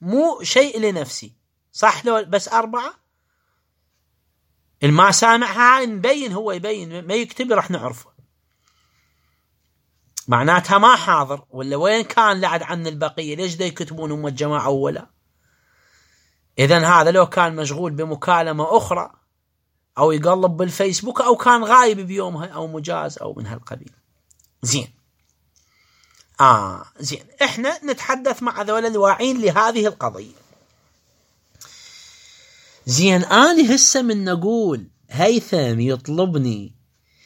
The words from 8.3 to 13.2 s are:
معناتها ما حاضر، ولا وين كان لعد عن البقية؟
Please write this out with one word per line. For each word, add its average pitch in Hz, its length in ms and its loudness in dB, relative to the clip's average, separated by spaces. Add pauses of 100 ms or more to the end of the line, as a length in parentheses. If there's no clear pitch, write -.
معناتها 156 500 2
ما 226 180 8
حاضر، 143 540 -2
ولا 135 260 -8
وين 208 280 0
كان 208 360 2
لعد 170 220 -2
عن 165 240 -8
البقية؟ 151 500 -8